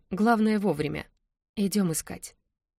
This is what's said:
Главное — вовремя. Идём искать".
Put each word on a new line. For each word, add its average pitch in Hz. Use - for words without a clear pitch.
Главное — 214
вовремя. 151
Идём 196
искать". -